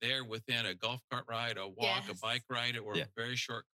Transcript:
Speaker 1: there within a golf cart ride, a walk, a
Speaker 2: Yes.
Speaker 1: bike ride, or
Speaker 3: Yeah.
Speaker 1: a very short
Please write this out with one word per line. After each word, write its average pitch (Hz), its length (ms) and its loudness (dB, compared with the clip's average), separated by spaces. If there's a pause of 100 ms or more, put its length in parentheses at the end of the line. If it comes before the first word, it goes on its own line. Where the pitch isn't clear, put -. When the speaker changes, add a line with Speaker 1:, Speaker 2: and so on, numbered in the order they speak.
Speaker 1:
there 127 220 2
within 113 420 0
a 92 80 2
golf 113 360 -2
cart 123 180 -2
ride, 117 300 0
a 98 100 -4
walk, 113 360 2
a 101 40 -8
Speaker 2:
Yes. 95 120 -6
Speaker 1:
bike 120 300 0
ride, 120 280 0
or 104 180 -2
Speaker 3:
Yeah. - 80 2
Speaker 1:
a 110 120 -8
very 120 200 -2
short 117 380 -2